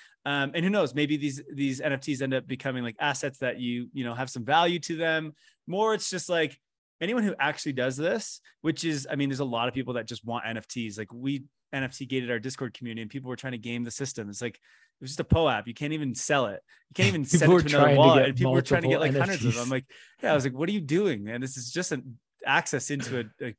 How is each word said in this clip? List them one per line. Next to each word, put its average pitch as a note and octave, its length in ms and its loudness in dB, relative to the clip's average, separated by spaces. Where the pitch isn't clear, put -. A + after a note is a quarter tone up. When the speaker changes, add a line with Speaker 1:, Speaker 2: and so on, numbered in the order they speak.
Speaker 1:
Um, C#3+ 280 -2
and E3+ 120 0
who F#3+ 40 2
knows, F3+ 240 2
maybe D3 220 0
these, C#3+ 260 -6
these C3+ 260 -2
N D3 140 -2
F C3+ 80 -4
Ts C3+ 200 -4
end C3+ 120 -2
up C3 120 -2
becoming, B2+ 380 -6
like, A#2 160 -8
assets C#3+ 400 -2
that B2+ 200 -4
you, A#2+ 340 -4
you C3+ 100 -6
know, A#2+ 120 -6
have B2+ 140 -6
some A#2+ 140 -8
value E3 360 2
to E3 180 -6
them. D#3+ 360 -2
More, G#3+ 280 0
it's G#3+ 160 -4
just, F3+ 180 -6
like, E3 320 0
anyone A3 240 0
who G3+ 160 0
actually D3 340 -2
does B2+ 220 0
this, F#3+ 460 -4
which D#3+ 220 -2
is, D3+ 260 -2
I D3 60 -4
mean, C#3 140 0
there's C3+ 100 -4
a C#3+ 60 -2
lot A#2 220 -2
of A#2+ 80 -4
people B2+ 180 -4
that A2+ 140 -4
just A2+ 180 -12
want A#2 220 -6
N A2+ 100 -4
F G#2+ 100 -10
Ts. A2 300 -8
Like, G#2+ 160 -10
we C3+ 300 -6
N C3+ 120 -4
F C3 120 -8
T C#3 100 -10
gated B2 260 -4
our A#2 80 0
Discord B2+ 340 -8
community A2+ 300 -10
and G#2+ 80 -12
people C3 180 -10
were B2 60 -6
trying C3 160 -10
to B2 60 -8
game A#2+ 260 -6
the A#2+ 80 -8
system. A#2 380 -8
It's G2+ 120 -12
like, A#2 140 -6
it - 460 -20
was C3 100 -12
just D#3 80 -6
a E3 40 -4
poap. B2+ 440 4
You A2+ 80 -10
can't D3+ 180 -4
even D3 220 -2
sell C3+ 320 2
it. G2 140 -8
You - 60 -20
can't G3+ 140 4
even E3+ 120 0
Speaker 2:
<laughs> C3 40 -2
People D#3+ 140 4
Speaker 1:
send D#3+ 120 8
it - 20 12
Speaker 2:
were F3+ 80 8
Speaker 1:
to D3 60 0
another C#3+ 160 6
Speaker 2:
trying C#3+ 120 8
to C3+ 40 8
Speaker 1:
wallet. D#3+ 180 10
Speaker 2:
get C3+ 120 6
Speaker 1:
And C3+ 80 -2
people B2+ 160 4
were C3+ 80 6
trying E3+ 200 2
to E3 60 0
get, D#3 120 4
like, D3+ 140 2
Speaker 2:
multiple C#3 200 2
Speaker 1:
hundreds D3 120 -2
of B2 80 4
them. A#2+ 60 -2
Speaker 2:
N - 20 -2
F - 0 -
Ts. A#2+ 40 -2
Speaker 1:
I'm B2+ 40 -2
like, C3 160 -2
yeah, A3+ 80 2
I D#3 40 6
was C3+ 80 2
like, C3 100 -2
"What D3 140 -2
are G#3 60 0
you G#3 80 0
doing, D3 420 0
man? A2+ 160 -6
This C3 160 -6
is B2 160 -10
just F3+ 200 -4
an B2+ 260 -8
access C#3+ 440 0
into C3 300 -4
a, A#2 260 -8
a A#2 140 -8